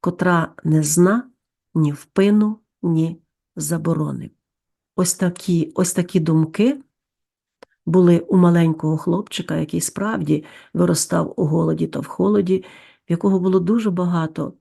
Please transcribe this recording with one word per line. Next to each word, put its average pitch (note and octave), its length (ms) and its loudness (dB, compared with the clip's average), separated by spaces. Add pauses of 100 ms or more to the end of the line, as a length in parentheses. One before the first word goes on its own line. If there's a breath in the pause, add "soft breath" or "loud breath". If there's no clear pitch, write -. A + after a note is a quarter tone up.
котра F3 540 0 (100)
не D#3 180 2
зна F3 480 2 (440)
ні D3+ 180 0
впину, G#3+ 640 0 (240)
ні E3 400 -2 (340)
заборони. D3+ 760 -4 (680)
Ось F#3 180 0
такі, F3 600 -2
ось F3+ 180 0
такі F3+ 280 0
думки D#3+ 600 0 (1040)
були F3 320 4
у - 180 -2
маленького E3 600 2
хлопчика, F3 600 -4
який D#3+ 240 -4
справді F3 640 -4 (300 loud breath)
виростав E3+ 600 0
у E3+ 100 0
голоді D#3+ 400 0
та D3 140 -8
в - 60 -8
холоді, F#3+ 580 0 (440 loud breath)
в - 40 -4
якого F#3+ 280 0
було F#3 200 2
дуже G#3+ 300 0
багато E3+ 720 -4